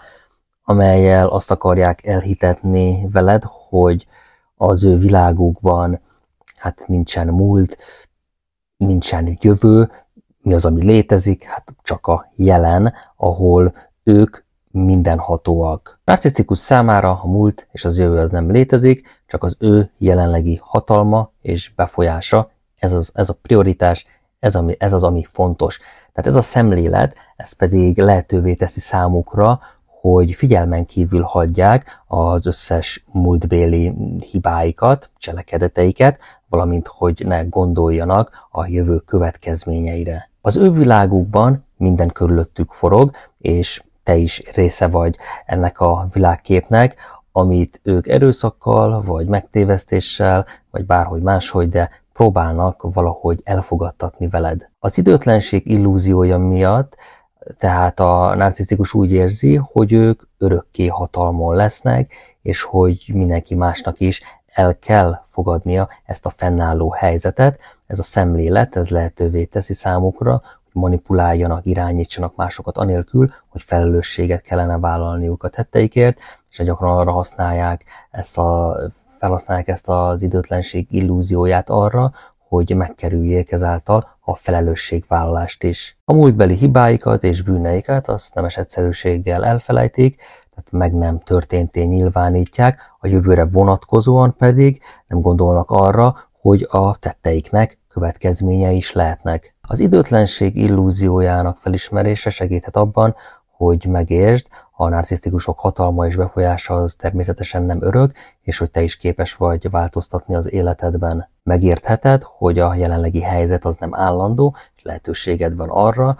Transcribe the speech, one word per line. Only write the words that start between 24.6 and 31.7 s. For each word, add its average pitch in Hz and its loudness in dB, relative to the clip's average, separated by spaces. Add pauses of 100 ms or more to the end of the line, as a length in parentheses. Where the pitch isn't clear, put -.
ez 98 0
az, 90 2
ami 87 0
fontos. 85 -4 (320)
Tehát - -4
ez 135 4
a 123 4
szemlélet, 101 0 (200)
ez - -12
pedig 90 2
lehetővé 92 2
teszi - -6
számukra, 92 0 (500)
hogy 90 4
figyelmen 87 0
kívül 87 -2
hagyják 90 0